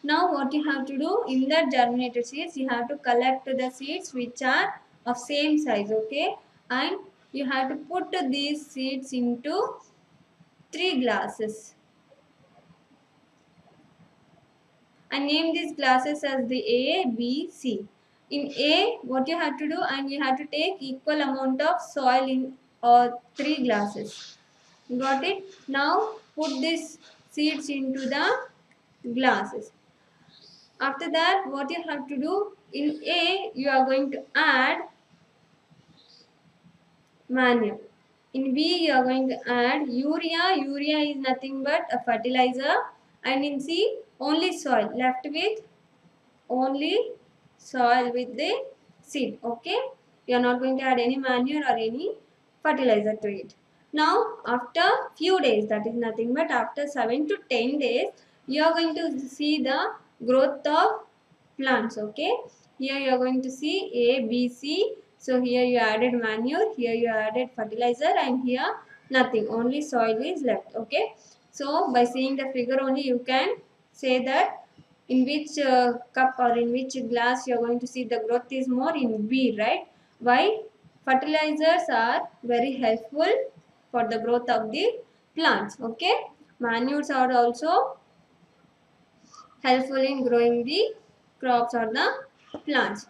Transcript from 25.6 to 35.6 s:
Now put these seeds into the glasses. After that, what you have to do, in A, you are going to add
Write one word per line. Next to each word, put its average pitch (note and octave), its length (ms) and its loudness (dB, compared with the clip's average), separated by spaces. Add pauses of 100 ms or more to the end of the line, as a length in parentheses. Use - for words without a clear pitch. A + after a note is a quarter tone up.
Now D#4+ 460 2 (220)
put C4+ 240 -2
these D#4+ 360 -2 (340)
seeds D4+ 380 -2
into C4+ 460 -4
the D#4 100 0 (880)
glasses. A#3 580 0 (1080)
After C#4 320 -4
that, F4+ 360 2
what C#4 240 -6
you E4+ 180 -6
have C#4+ 180 -8
to C#4 100 -8
do, F#4+ 360 -2 (180)
in D4 340 -4
A, F4 480 -2
you C#4 160 -2
are C4 160 4
going C4+ 260 0
to - 120 -8 (120)
add D4 480 4 (2500)